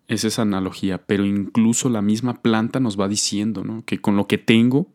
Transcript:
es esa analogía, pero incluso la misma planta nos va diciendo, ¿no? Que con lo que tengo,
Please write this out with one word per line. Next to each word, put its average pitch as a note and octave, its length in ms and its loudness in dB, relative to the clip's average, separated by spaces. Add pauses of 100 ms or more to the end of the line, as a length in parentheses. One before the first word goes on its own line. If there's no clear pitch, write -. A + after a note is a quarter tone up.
es A2 160 -2
esa A2 180 -2
analogía, F#2+ 640 -4
pero G2+ 180 2
incluso A2 640 0
la A2 140 0
misma A2 400 -2
planta A2+ 380 0
nos G#2+ 180 -2
va G2 80 0
diciendo, G#2 560 -2
¿no? A2 220 -8
Que - 160 -6
con G2+ 160 0
lo G2+ 100 0
que G2+ 120 0
tengo, B2 560 4